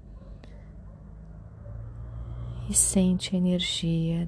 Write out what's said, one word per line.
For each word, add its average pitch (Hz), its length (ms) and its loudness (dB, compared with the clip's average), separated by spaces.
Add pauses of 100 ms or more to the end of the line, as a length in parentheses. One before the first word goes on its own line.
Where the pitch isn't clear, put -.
(2750)
E 202 60 -2
sente 185 640 6
a - 20 6
energia 170 920 4